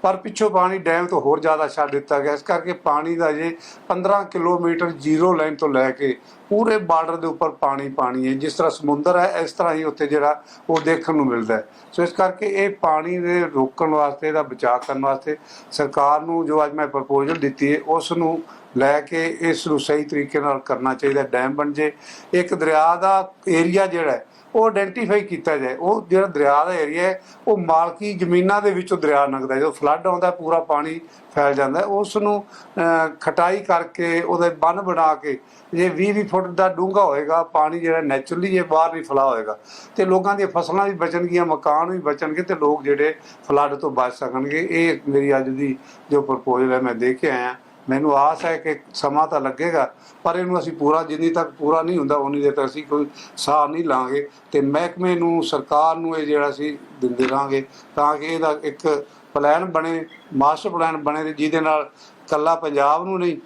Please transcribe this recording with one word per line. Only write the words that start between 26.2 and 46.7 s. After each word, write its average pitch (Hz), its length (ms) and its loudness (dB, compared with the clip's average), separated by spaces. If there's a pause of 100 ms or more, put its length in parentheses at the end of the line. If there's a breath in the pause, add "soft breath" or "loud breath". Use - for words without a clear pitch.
ਦਰਿਆ 147 380 4
ਦਾ 180 100 -2
ਏਰੀਆ 156 280 -2
ਹੈ 185 200 -2 (260 loud breath)
ਉਹ 208 100 2
ਮਾਲਕੀ 170 560 0
ਜ਼ਮੀਨਾਂ 180 480 2
ਦੇ 208 80 2
ਵਿੱਚੋਂ 185 280 -2
ਦਰਿਆ 143 280 4
ਲੰਘਦਾ 131 280 -4
ਹੈ। 135 60 0
ਜਦੋਂ 151 120 0
ਫਲੱਡ 147 340 0
ਆਉਂਦਾ 180 240 2
ਪੂਰਾ 165 300 0
ਪਾਣੀ 160 400 -2 (340 loud breath)
ਫੈਲ 143 200 2
ਜਾਂਦਾ 139 260 0
ਹੈ, 202 40 0
ਉਸ 202 320 -2
ਨੂੰ, 208 280 0 (340 loud breath)
ਅਹ, 165 300 2 (120)
ਖਟਾਈ 175 360 0
ਕਰਕੇ 170 640 0
ਉਹਦੇ 170 300 2
ਬੰਨ੍ਹ 170 320 0
ਬਣਾ 165 320 2
ਕੇ 147 240 -6 (360 loud breath)
ਜੇ 180 140 2
ਵੀਹ 190 260 0
ਵੀਹ 208 140 0
ਫੁੱਟ 185 180 0
ਦਾ 185 220 2
ਡੂੰਘਾ 190 360 2
ਹੋਏਗਾ, 151 380 2
ਪਾਣੀ 160 380 0
ਜਿਹੜਾ 165 200 0
ਨੈਚੁਰਲੀ 156 560 -2
ਇਹ 180 80 2
ਬਾਹਰ 165 280 2
ਨਹੀਂ 165 120 -8
ਫਲਾ 135 260 2
ਹੋਏਗਾ, 110 280 -4 (380 loud breath)
ਤੇ - 80 2
ਲੋਕਾਂ 190 300 2
ਦੀਆਂ 196 220 0
ਫਸਲਾਂ 175 320 0
ਵੀ 196 60 -4
ਬਚਣਗੀਆਂ, 175 520 0
ਮਕਾਨ 156 440 0
ਵੀ 190 80 -4
ਬਚਣਗੇ, 156 440 -4
ਤੇ 180 120 -2
ਲੋਕ 147 280 0
ਜਿਹੜੇ 143 320 0 (340 loud breath)
ਫਲੱਡ 143 260 2
ਤੋਂ 143 160 -6
ਬਚ 127 240 -2
ਸਕਣਗੇ। 139 560 -4
ਇਹ 165 280 0 (100)
ਮੇਰੀ 139 280 2
ਅੱਜ 135 120 -2
ਦੀ 135 300 -4 (320 loud breath)
ਜੋ 143 120 2
ਪ੍ਰਪੋਜ਼ਲ 131 500 0